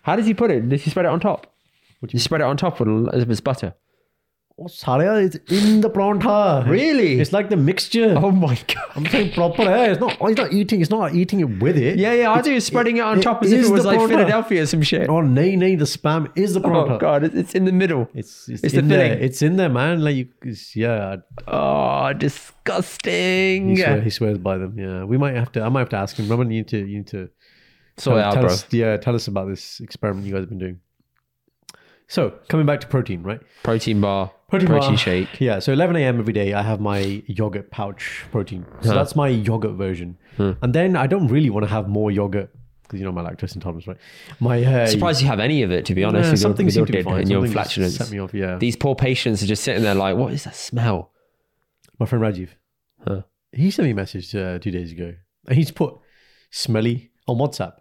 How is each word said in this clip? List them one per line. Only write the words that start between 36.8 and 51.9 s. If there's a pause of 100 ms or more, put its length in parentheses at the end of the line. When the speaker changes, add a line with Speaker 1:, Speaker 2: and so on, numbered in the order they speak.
Speaker 2:
my
yogurt
pouch
protein. (140)
So
Speaker 1:
Huh.
Speaker 2:
that's
my
yogurt
version. (180)
Speaker 1:
Hmm.
Speaker 2:
And
then
I
don't
really
wanna
have
more
yogurt (380)
'cause
you
know
my
lactose
intolerance,
right? (440)
My,
uh,
Speaker 1:
Surprised
you
have
any
of
it,
to
be
honest,
Speaker 2:
Yeah,
Speaker 1:
with
your,
Speaker 2:
something
Speaker 1:
with
your
Speaker 2:
seemed
to
be
Speaker 1:
kid
Speaker 2:
fine.
Speaker 1:
and
your
Speaker 2:
Something
just
Speaker 1:
flatulence.
Speaker 2:
set
me
off,
yeah.
Speaker 1:
These
poor
patients
are
just
sitting
there
like,
"What
is
that
smell?" (880)